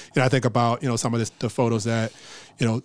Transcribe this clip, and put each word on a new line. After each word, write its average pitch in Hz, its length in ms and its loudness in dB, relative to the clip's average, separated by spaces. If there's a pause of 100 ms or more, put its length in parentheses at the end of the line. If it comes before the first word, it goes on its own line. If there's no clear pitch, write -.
(160)
You - 60 2
know, 127 40 4
I 131 40 2
think 131 160 2
about, 120 380 2
you 143 60 -2
know, 120 60 0
some 117 180 -2
of 117 60 0
this, 113 200 -2
the 123 100 -4
photos 113 360 0
that, 113 260 0 (480)
you 113 80 2
know, 113 180 0